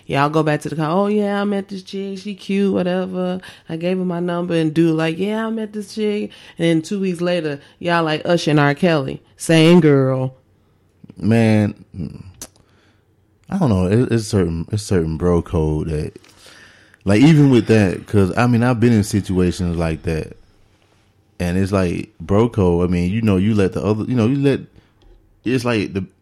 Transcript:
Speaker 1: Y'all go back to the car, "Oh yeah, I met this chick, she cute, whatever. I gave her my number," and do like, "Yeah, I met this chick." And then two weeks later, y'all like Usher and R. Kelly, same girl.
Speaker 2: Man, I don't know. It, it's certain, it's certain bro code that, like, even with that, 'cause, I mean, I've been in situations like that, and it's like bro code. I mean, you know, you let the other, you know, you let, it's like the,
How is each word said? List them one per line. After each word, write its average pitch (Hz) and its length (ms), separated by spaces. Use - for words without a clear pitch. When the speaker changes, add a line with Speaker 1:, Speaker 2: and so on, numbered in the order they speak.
Speaker 1:
Y'all 143 220
go 156 140
back 151 180
to 151 80
the 147 60
car, 151 140
"Oh 190 180
yeah, 202 340
I 202 40
met 196 240
this 190 140
chick, 196 360
she 202 160
cute, 196 380
whatever. 185 640
I 165 80
gave 175 220
her 185 60
my 175 140
number," 175 360
and 160 180
do 165 200
like, 160 240
"Yeah, 214 300
I - 40
met 220 200
this 208 240
chick." 208 360
And 165 80
then 165 160
two 202 180
weeks 185 220
later, 165 400
y'all 170 240
like 156 220
Usher 170 260
and 151 80
R. 143 160
Kelly, 147 460
same 165 420
girl. 131 560
Speaker 2:
Man, 110 680
I 185 80
don't 175 120
know. 92 180
It, 113 240
it's 113 140
certain, 85 460
it's 104 120
certain 82 340
bro 85 240
code 78 480
that, 76 240
like, 104 160
even 147 280
with 117 180
that, 104 400
'cause, 98 300
I 123 100
mean, 120 160
I've 123 160
been 120 140
in 107 100
situations 90 760
like 80 260
that, 80 320
and 90 180
it's 95 140
like 90 480
bro 101 300
code. 90 400
I - 20
mean, 90 200
you 110 100
know, 104 160
you 104 180
let 95 180
the - 100
other, 107 200
you 127 120
know, 113 120
you 135 100
let, 139 220
it's 120 180
like 110 300
the, 95 120